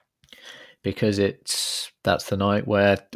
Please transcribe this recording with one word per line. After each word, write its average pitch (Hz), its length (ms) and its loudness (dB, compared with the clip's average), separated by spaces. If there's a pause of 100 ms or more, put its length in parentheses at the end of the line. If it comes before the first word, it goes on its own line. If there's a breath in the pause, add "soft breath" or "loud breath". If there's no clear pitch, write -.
(840 loud breath)
because 101 360 -2
it's, - 760 -4 (120)
that's - 220 0
the 101 100 -4
night 101 320 0
where, 101 280 4 (200)